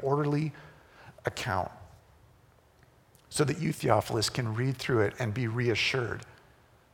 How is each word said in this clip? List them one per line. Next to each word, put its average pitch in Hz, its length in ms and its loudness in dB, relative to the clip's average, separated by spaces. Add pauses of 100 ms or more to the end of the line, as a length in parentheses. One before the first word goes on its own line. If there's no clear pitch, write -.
orderly 147 500 2 (720)
account 95 480 -2 (1600)
so 147 120 4
that 143 160 0
you, 156 120 0
Theophilus, 113 560 2
can 113 280 -2
read 127 200 0
through 123 260 2
it 101 180 2
and 107 160 -2
be 127 100 -2
reassured 117 800 0 (680)